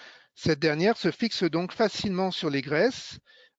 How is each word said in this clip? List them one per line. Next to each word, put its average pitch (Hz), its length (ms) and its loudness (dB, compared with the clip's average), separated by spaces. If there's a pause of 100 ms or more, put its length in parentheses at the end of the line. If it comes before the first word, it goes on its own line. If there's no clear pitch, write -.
(340)
Cette 156 240 0
dernière 160 400 2
se 180 120 0
fixe - 340 -2
donc 170 280 -2
facilement 190 580 0
sur 165 200 -2
les 139 100 0
graisses 156 580 0 (400)